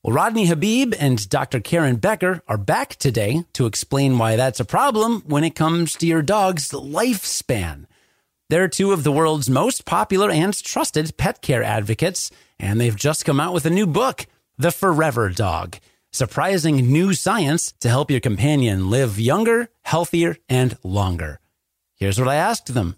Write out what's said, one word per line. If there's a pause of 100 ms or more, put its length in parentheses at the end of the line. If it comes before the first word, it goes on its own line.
Well,
Rodney
Habib
and
Doctor
Karen
Becker
are
back
today
to
explain
why
that's
a
problem
when
it
comes
to
your
dog's
lifespan. (640)
They're
two
of
the
world's
most
popular
and
trusted
pet
care
advocates, (300)
and
they've
just
come
out
with
a
new
book, (300)
The
Forever
Dog, (340)
surprising
new
science
to
help
your
companion
live
younger, (140)
healthier, (120)
and
longer. (560)
Here's
what
I
asked
them.